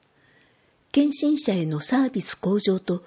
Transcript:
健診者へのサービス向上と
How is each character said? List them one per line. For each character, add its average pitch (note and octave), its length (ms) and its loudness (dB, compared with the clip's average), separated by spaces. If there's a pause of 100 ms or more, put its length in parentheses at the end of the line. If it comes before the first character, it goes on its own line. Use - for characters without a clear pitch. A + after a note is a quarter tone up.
(920)
健 C#4+ 220 2
診 D4 260 0
者 A3+ 140 -2
へ E3+ 140 0
の D3+ 140 -4
サ C4 240 2
ー B3+ 60 -2
ビ G3+ 120 -4
ス - 140 -8
向 G3 220 0
上 F#3+ 220 0
と - 260 -4